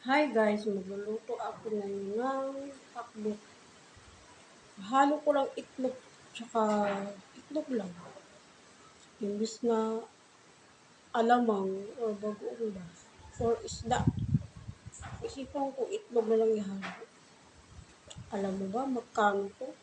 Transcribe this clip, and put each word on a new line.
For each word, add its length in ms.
Hi 240
guys, 400
magluluto 640
ako 320
ngayon 480
ng 560
pakbet. 480
Halo 400
ko 160
lang 240
itlog, 400
tsaka 320
itlog 400
lang. 160
Imbis 480
na 320
alamang 880
or 240
bagoong 480
ba, 160
or 240
isda. 400
Isipan 480
ko 160
itlog 400
na 80
lang 160
ihalo. 360
Alam 320
mo 80
ba, 160
magkano 720
to? 240